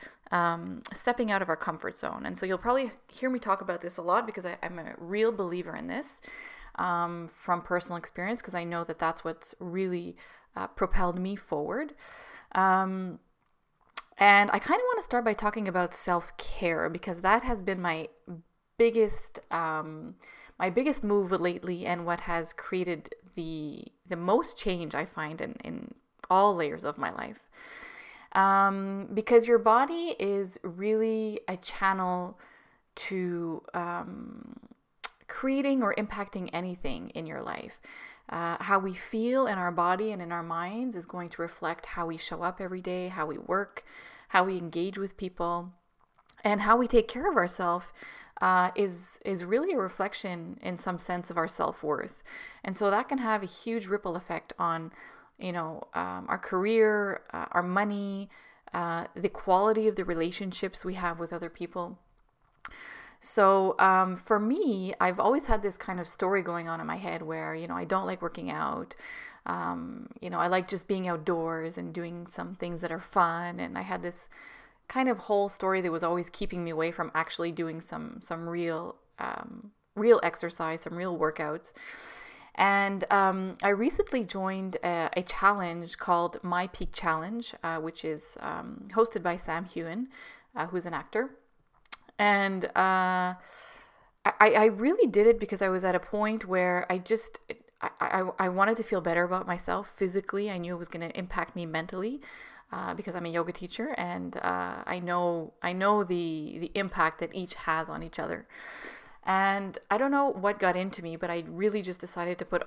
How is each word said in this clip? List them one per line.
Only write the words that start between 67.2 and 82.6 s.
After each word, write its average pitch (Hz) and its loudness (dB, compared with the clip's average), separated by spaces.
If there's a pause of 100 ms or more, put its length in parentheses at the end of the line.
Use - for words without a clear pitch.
where, 160 -6
you 165 -8
know, 170 -4
I 180 -4
don't 190 0
like 185 -4
working 175 -6
out. - -4 (500)
Um, 87 -6 (120)
you 180 -8
know, 175 -2
I 170 4
like 185 4
just 185 -8
being 190 0
outdoors 165 -2
and 170 -10
doing 175 -8
some 180 -10
things 175 -6
that 170 -6
are 170 -6
fun. 175 0
And 180 -6
I 190 -6
had 185 -6
this - -10 (580)
kind 262 2
of 233 2
whole 202 2
story 190 0
that 180 0
was 165 -2
always 175 0
keeping - -4
me 170 -4
away 160 0
from 165 -4
actually 165 -2
doing 165 -4
some, 156 -10
some 170 -8
real, 170 -4 (220)
um, - -8 (260)
real 214 8
exercise, 170 -4
some 160 -10
real 175 -4
workouts. 156 -2 (840)
And, 196 4